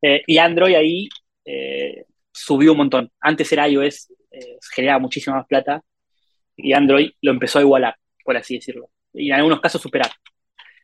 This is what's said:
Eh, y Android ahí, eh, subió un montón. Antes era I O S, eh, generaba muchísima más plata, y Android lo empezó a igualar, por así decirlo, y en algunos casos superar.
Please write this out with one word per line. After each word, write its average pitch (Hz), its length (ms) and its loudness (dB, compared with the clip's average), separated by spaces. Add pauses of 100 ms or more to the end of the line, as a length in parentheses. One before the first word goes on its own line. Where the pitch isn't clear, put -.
Eh, 143 240 2
y 160 120 2
Android 170 360 2
ahí, 165 340 0 (360)
eh, 69 600 -10 (280)
subió 147 400 2
un 151 60 4
montón. 135 320 0 (100)
Antes 151 320 -2
era 147 160 2
I 143 80 2
O 139 60 0
S, - 300 -6 (180)
eh, 123 280 -20 (160)
generaba 135 240 0
muchísima 131 380 -6
más 131 100 -6
plata, 143 360 -2 (760)
y 139 160 -4
Android 139 380 4 (120)
lo 139 100 0
empezó 127 260 -2
a 143 40 4
igualar, 135 340 4 (280)
por 127 120 -2
así 120 200 -8
decirlo, 120 340 -16 (220)
y 143 160 -6
en 139 60 -2
algunos 147 260 2
casos - 220 -4
superar. 127 280 -4 (720)